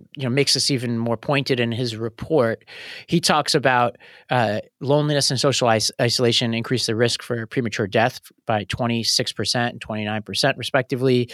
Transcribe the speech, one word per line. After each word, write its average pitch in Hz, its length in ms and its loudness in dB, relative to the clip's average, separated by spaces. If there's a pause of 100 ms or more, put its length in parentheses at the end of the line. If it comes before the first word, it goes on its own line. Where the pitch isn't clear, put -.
(140)
you 131 100 -6
know, 123 40 -2
makes 139 240 2
this 131 180 0
even 120 280 -2
more 117 180 -2
pointed 139 420 0
in 117 140 0
his 113 240 -4
report. 113 720 0 (400)
He 170 120 2
talks 156 360 2
about, 127 420 2 (320)
uh, 107 320 2 (200)
loneliness 147 500 2
and 131 100 0
social 127 300 2
is-, 110 200 2 (120)
isolation 117 500 2
increase 117 320 -2
the 113 100 -2
risk 117 280 0
for 117 240 -6
premature 117 400 -2
death 113 340 0 (260)
by 107 180 0
twenty-six 117 680 -2
percent 120 400 -2
and 120 80 -14
twenty-nine 107 420 -6
percent, 131 360 -2
respectively. 127 760 0